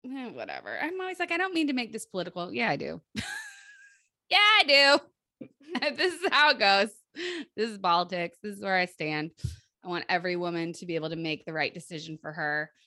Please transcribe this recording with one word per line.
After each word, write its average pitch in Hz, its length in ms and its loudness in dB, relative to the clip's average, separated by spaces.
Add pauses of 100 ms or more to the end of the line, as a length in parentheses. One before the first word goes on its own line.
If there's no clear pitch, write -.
eh, 254 240 -10
whatever. 110 500 -8
I'm 359 220 -4
always 370 180 -8
like, 349 120 -2
"I 339 60 -2
don't 381 160 -2
mean 320 140 2
to 285 60 0
make 240 180 -4
this - 140 -10
political." 180 480 -6
Yeah, 233 160 0
I 143 60 2
do. 160 260 -8 (140)
<laughs> - 60 -4 (1080)
Yeah, 359 100 4
I 415 280 6
do. 277 800 4 (320)
<laughs> 285 160 -2
This 359 200 2
is 349 160 -4
how 302 200 6
it 233 80 2
goes. 196 300 6 (680)
This 226 140 -2
is 208 80 -10
politics. 175 640 0
This 208 160 -10
is 202 60 -12
where 190 120 0
I 180 100 4
stand. 156 460 -4 (520)
I 180 40 -14
want 175 220 -6
every 180 260 0
woman 170 380 -4
to 180 140 -12
be 170 80 -6
able 160 160 -4
to 165 40 -4
make 160 300 -6
the 165 80 -10
right 151 200 -2
decision 156 460 -12
for 156 120 -12
her. 151 400 -4 (160)